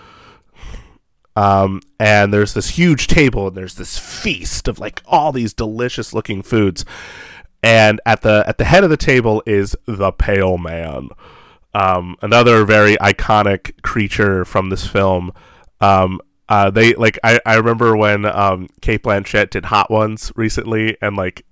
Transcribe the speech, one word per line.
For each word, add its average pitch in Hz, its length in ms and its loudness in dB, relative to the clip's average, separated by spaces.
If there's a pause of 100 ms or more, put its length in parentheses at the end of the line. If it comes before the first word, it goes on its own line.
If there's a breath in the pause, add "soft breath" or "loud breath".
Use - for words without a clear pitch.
(1300 loud breath)
Um, 98 460 2 (180)
and 104 340 2
there's 104 220 0
this - 160 -4
huge 170 360 0
table, 113 420 2
and 92 80 -10
there's 92 200 -14
this - 220 -10
feast - 720 -8
of, 117 100 -8
like, - 280 -14
all 151 260 0
these 120 220 -4
delicious 117 580 -6
looking 104 300 -8
foods. 101 420 0 (760 loud breath)
And 110 420 4
at 110 180 0
the, 107 240 2
at - 120 -6
the 113 60 0
head 175 200 4
of 170 60 2
the 151 60 2
table 117 500 0
is 101 280 -2 (120)
the 98 260 -2
Pale 95 460 0
Man, 82 500 -10 (640 soft breath)
um, 92 480 -2
another 113 440 4
very 107 320 4
iconic 101 840 0
creature 101 640 -2
from 95 240 -4
this 92 180 -6
film. 92 460 -2 (480 soft breath)
Um, 95 400 2 (300)
uh, 101 200 2
they, 113 240 4
like, 113 300 0
I, 117 220 4
I 113 80 2
remember 113 420 2
when, 104 300 0
um, 95 420 -2 (140)
Cate 110 200 -2
Blanchett 101 480 0
did 90 160 -8
Hot 104 240 0
Ones 107 460 -2
recently, 110 640 -4
and, 101 160 -4
like, 92 360 -8